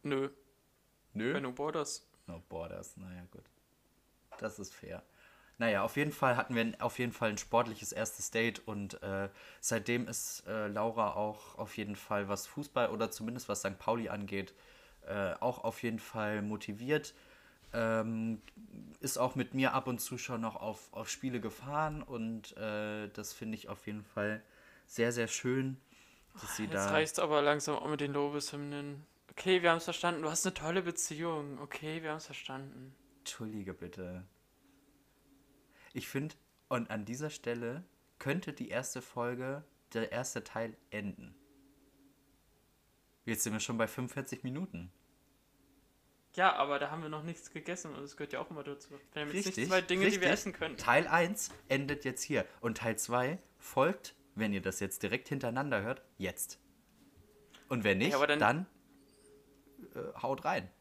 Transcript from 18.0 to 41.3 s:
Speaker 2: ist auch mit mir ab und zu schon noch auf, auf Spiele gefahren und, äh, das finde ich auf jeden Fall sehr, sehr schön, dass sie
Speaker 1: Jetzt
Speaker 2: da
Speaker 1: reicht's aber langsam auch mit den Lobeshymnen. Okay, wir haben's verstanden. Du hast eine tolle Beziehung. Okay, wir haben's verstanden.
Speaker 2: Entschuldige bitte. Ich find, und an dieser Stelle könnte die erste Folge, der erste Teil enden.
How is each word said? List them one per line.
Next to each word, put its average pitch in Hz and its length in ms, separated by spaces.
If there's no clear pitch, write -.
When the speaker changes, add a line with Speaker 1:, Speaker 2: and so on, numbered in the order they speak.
Speaker 2:
ist - 180
auch 127 160
mit 127 200
mir 131 200
ab 131 120
und 123 140
zu - 180
schon 120 220
noch 110 160
auf, - 360
auf 107 180
Spiele 123 300
gefahren 143 640
und, 113 540
äh, 107 520
das 104 260
finde 110 220
ich - 120
auf 92 180
jeden 107 180
Fall 107 380
sehr, 117 260
sehr 117 160
schön, 131 480
dass - 160
sie 107 80
Speaker 1:
Jetzt 160 100
Speaker 2:
da 196 160
Speaker 1:
reicht's 156 280
aber 151 240
langsam 147 340
auch - 120
mit 147 120
den 143 140
Lobeshymnen. 143 880
Okay, 185 300
wir 170 80
haben's 165 140
verstanden. 170 380
Du 156 80
hast 170 160
eine 185 80
tolle 170 280
Beziehung. 160 800
Okay, 156 420
wir 160 80
haben's 156 160
verstanden. 135 680
Speaker 2:
Entschuldige 107 540
bitte. 90 500
Ich - 160
find, 143 280
und 120 220
an 107 140
dieser 127 260
Stelle 120 540
könnte 151 340
die - 160
erste 127 340
Folge, 127 600
der 113 200
erste 120 320
Teil 113 320
enden. 101 440